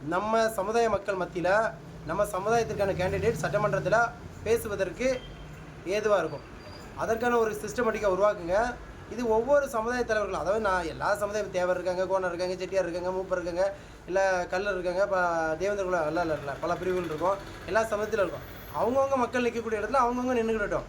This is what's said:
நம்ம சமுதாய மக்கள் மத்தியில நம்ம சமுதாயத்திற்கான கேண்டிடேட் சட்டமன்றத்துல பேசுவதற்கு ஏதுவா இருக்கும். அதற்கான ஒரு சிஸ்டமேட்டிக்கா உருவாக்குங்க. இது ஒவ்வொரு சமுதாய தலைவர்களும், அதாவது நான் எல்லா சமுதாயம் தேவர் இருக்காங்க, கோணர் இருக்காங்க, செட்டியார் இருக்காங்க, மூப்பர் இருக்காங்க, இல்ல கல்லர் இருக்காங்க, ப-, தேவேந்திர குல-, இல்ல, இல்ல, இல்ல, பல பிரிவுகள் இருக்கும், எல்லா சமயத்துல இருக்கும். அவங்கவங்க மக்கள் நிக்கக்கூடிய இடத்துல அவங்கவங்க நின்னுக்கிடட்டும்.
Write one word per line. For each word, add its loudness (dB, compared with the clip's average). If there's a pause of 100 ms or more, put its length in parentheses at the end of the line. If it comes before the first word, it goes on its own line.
நம்ம 2
சமுதாய 2
மக்கள் 0
மத்தியில 2 (340)
நம்ம 2
சமுதாயத்திற்கான 0
கேண்டிடேட் 0
சட்டமன்றத்துல 2 (340)
பேசுவதற்கு 0 (640)
ஏதுவா 2
இருக்கும். -2 (560)
அதற்கான 2
ஒரு 0
சிஸ்டமேட்டிக்கா 0
உருவாக்குங்க. 2 (360)
இது -4
ஒவ்வொரு 4
சமுதாய -2
தலைவர்களும், 0
அதாவது 2
நான் 2
எல்லா 0
சமுதாயம் -2
தேவர் 2
இருக்காங்க, 0
கோணர் 0
இருக்காங்க, -2
செட்டியார் -2
இருக்காங்க, -2
மூப்பர் -2
இருக்காங்க, 0 (320)
இல்ல 2
கல்லர் 0
இருக்காங்க, 0
ப-, 2
தேவேந்திர 0
குல-, 2
இல்ல, 0
இல்ல, 2
இல்ல, -4
பல 0
பிரிவுகள் -2
இருக்கும், 0 (300)
எல்லா 2
சமயத்துல 0
இருக்கும். -6 (400)
அவங்கவங்க 4
மக்கள் 2
நிக்கக்கூடிய -2
இடத்துல 4
அவங்கவங்க 2
நின்னுக்கிடட்டும். 0